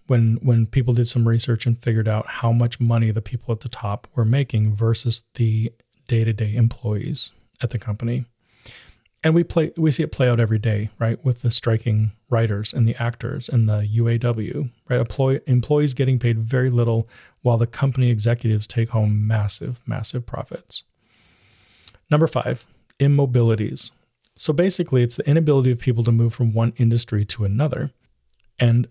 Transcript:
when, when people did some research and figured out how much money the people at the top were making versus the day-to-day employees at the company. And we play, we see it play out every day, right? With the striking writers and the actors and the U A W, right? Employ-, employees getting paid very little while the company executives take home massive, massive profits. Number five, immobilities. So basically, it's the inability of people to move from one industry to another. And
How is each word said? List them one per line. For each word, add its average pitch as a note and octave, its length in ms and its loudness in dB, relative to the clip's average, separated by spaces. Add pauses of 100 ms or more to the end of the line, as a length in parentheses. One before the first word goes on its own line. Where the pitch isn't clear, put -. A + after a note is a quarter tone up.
when, A2+ 340 2
when A#2 240 4
people B2 280 0
did A#2 140 2
some A#2 200 0
research A2+ 380 0
and A#2 160 0
figured A2 260 0
out G#2+ 200 -2
how - 240 -2
much A#2+ 280 0
money A#2 320 2
the G#2+ 100 -2
people - 300 -8
at A2 100 -6
the A#2+ 80 -10
top - 460 -8
were A#2 100 2
making A2 500 0
versus A2+ 480 -2 (120)
the A2 360 0 (360)
day-to-day A2 480 0
employees A2+ 760 -2 (300)
at A#2+ 80 -4
the A2 100 -6
company. A#2 460 -4 (960)
And D#3+ 100 2
we E3+ 100 4
play, D#3+ 320 -2
we D#3+ 160 2
see D#3+ 120 0
it D3+ 80 -6
play B2+ 180 2
out A#2 100 2
every A2 200 2
day, G#2+ 300 -2 (100)
right? A2+ 260 -2
With B2+ 160 0
the A#2 100 0
striking A2 600 0 (180)
writers A2+ 420 0
and A#2 160 2
the A#2 80 -2
actors - 540 -6
and A2+ 180 2
the G#2 200 0
U A#2 200 0
A A#2 100 2
W, A#2+ 520 -4 (200)
right? B2+ 100 0
Employ-, C3+ 480 0
employees C3+ 460 2
getting C3 260 0
paid A#2 200 0
very B2+ 300 0
little A#2 400 0 (320)
while A#2 160 2
the A#2 100 0
company B2+ 420 0
executives A2 580 0
take A2+ 220 -2
home G#2+ 380 0
massive, A2 580 -4
massive A2+ 400 -4
profits. - 580 -12 (1300)
Number D#3 180 4
five, - 380 -4 (340)
immobilities. A#2+ 920 2 (440)
So - 180 -2
basically, E3 480 0
it's A#2+ 140 0
the - 120 -6
inability C#3+ 440 4
of A#2+ 80 -2
people A#2 240 0
to A#2 80 2
move A#2 220 2
from A2+ 200 0
one A#2 240 0
industry A2+ 480 0
to G#2+ 180 -6
another. A2+ 480 -2 (680)
And A#2+ 320 2